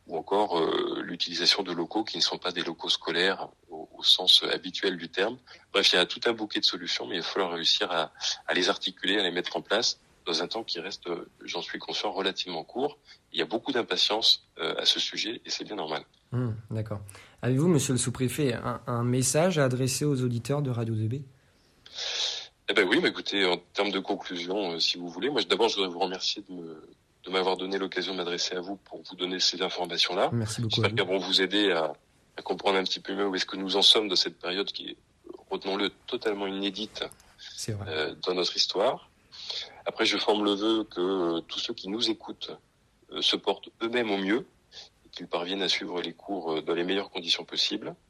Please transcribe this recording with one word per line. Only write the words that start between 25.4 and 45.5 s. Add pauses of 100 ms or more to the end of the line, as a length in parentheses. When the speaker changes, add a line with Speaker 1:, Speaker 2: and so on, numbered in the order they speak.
Speaker 1:
je,
d'abord,
je
voudrais
vous
remercier
de
me, (420)
de
m'avoir
donné
l'occasion
de
m'adresser
à
vous
pour
vous
donner
ces
informations-là.
Speaker 2:
Merci
beaucoup
Speaker 1:
J'espère
Speaker 2:
à
vous.
Speaker 1:
qu'elles
vont
vous
aider
à, (440)
à
comprendre
un
petit
peu
mieux
où
est-ce
que
nous
en
sommes
de
cette
période
qui
est, (540)
retenons-le, (180)
totalement
inédite, (520)
Speaker 2:
C'est
vrai.
Speaker 1:
euh, (120)
dans
notre
histoire. (760)
Après,
je
forme
le
vœu
que,
euh,
tous
ceux
qui
nous
écoutent, (640)
euh,
se
portent (140)
eux-mêmes
au
mieux (600)
et
qu'ils
parviennent